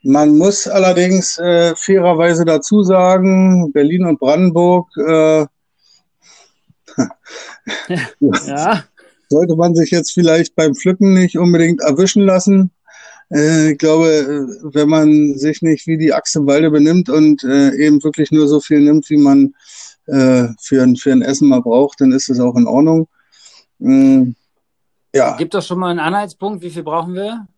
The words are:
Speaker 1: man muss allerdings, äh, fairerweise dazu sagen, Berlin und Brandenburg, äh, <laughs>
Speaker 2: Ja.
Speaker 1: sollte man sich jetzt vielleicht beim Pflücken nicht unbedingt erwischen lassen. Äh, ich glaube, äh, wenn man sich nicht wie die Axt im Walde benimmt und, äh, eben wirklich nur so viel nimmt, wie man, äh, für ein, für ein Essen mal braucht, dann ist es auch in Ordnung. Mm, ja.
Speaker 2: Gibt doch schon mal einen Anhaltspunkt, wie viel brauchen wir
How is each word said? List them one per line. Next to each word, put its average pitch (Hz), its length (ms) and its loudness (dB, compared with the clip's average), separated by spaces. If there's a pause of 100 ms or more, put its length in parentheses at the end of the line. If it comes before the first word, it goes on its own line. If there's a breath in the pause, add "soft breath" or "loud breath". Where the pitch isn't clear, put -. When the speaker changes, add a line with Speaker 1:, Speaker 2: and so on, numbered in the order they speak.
Speaker 1:
man 151 340 4
muss 196 300 0
allerdings, 185 720 0
äh, 170 360 0
fairerweise 175 720 0
dazu 165 380 0
sagen, 185 880 2
Berlin 160 340 0
und 156 140 -2
Brandenburg, 175 800 0
äh, 156 480 0 (1500 soft breath)
<laughs> - 1200 -12 (280)
Speaker 2:
Ja. 156 360 -4 (460 soft breath)
Speaker 1:
sollte 160 260 0
man 170 200 0
sich 165 160 0
jetzt 170 220 -4
vielleicht 165 420 0
beim 156 200 0
Pflücken 190 380 0
nicht 185 240 0
unbedingt 170 440 0
erwischen 185 420 0
lassen. 190 480 2 (600 loud breath)
Äh, 156 380 2
ich 139 60 -4
glaube, 160 320 2
äh, 143 640 -4
wenn 147 160 0
man 151 480 2
sich 151 240 -4
nicht 160 260 -2
wie 160 100 -2
die 156 160 0
Axt - 220 -6
im 147 100 -2
Walde 147 260 2
benimmt 156 380 2
und, 151 340 2
äh, 135 320 0
eben 147 280 2
wirklich 151 280 -4
nur 151 160 2
so 147 120 2
viel 147 220 0
nimmt, 147 280 2
wie 151 80 0
man, 139 360 4 (520 loud breath)
äh, 131 420 2 (120)
für 131 240 0
ein, 123 120 4
für 135 160 -2
ein 123 120 2
Essen 139 260 0
mal 127 120 2
braucht, 127 400 0
dann 135 100 4
ist 135 180 -4
es 123 100 -2
auch 123 160 -2
in 120 120 2
Ordnung. 160 400 0 (720 soft breath)
Mm, 135 520 2 (840)
ja. 127 240 0
Speaker 2:
Gibt 165 180 -8
doch 185 80 -4
schon 180 160 -8
mal 180 100 -4
einen 170 100 -4
Anhaltspunkt, 190 640 -8
wie 175 80 -14
viel 156 140 -14
brauchen 170 320 -8
wir 208 320 -12 (100)